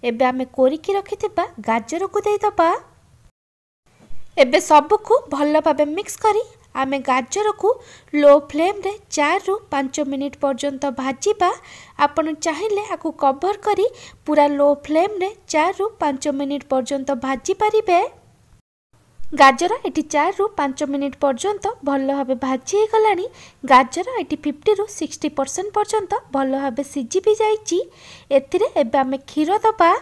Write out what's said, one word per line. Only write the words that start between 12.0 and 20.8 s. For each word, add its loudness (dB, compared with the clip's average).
ଚାହିଁଲେ -4
ଆକୁ -8
କଭର 0
କରି 0
ପୁରା 4
ଲୋ 2
ଫ୍ଲେମ୍ରେ 0
ଚାରିରୁ 0
ପାଞ୍ଚ -4
ମିନିଟ୍ -6
ପର୍ଯ୍ୟନ୍ତ -2
ଭାଜିପାରିବେ। 0
ଗାଜର 6
ଏଠି -4
ଚାରିରୁ 0
ପାଞ୍ଚ -4